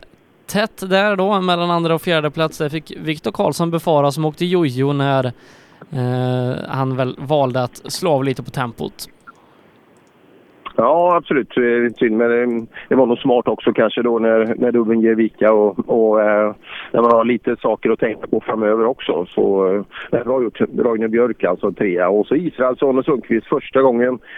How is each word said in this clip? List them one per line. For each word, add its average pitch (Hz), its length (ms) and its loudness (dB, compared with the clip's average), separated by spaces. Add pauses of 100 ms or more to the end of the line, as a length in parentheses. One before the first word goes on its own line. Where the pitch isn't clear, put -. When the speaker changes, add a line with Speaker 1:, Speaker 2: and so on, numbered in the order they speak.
(520)
Speaker 1:
tätt 196 380 -4
där 196 260 2
då 190 240 2
mellan 175 300 0
andra 165 240 0
och 156 80 -4
fjärde 156 280 0
plats. 160 280 -4
Där 156 100 -2
fick 151 320 -10
Viktor 156 320 -6
Karlsson 170 380 -2
befara, 156 400 2
som 156 140 -4
åkte 156 200 -4
jojo 143 480 0
när, 139 320 0
eh, 127 1400 -4
han 131 280 -4
väl 127 220 -4
valde 135 440 0
att 123 140 -6 (160)
slå 180 180 -2
av 139 140 2
lite 135 180 -4
på - 80 -16
tempot. - 440 -8 (1900)
Speaker 2:
Ja, 170 360 2
absolut. 143 380 -2
Det 127 60 0
är 120 380 2
synd, 110 180 2
men 117 140 2
det, 120 360 -2 (220)
det - 60 0
var 131 120 6
nog 170 120 0
smart 123 300 2
också 110 240 0
kanske 117 300 0
då 117 160 0
när, 113 400 2
när 123 140 0
dubben 113 280 2
ger 113 140 4
vika 110 380 2
och, 104 360 2
och, 110 340 4
eh, 107 320 2 (380)
när 117 100 2
man 117 100 6
har 113 120 4
lite 120 320 -2
saker 113 340 0
att 113 80 0
tänka 110 280 -4
på - 140 0
framöver 110 440 0
också. - 440 -2
Så, 98 460 0
eh, 104 80 -2 (280)
det - 60 0
är 98 80 -4
bra 127 180 0
gjort. 110 180 -6
Roine 113 500 0
Björk 117 340 0
alltså 90 280 -2
trea. 87 360 0
Och 104 180 2
så - 80 0
Israelsson 131 640 0
och 131 60 0
Sundqvist 117 420 -2
första 135 360 0
gången 123 360 2 (200)